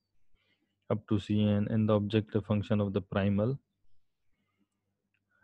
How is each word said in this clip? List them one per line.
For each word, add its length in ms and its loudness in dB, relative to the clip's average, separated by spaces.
up 100 -2
to 60 0
C 200 -2
n 100 -2
and 200 0
the 120 4
objective 500 -2
function 360 0
of 100 -4
the 60 -2
primal। 420 0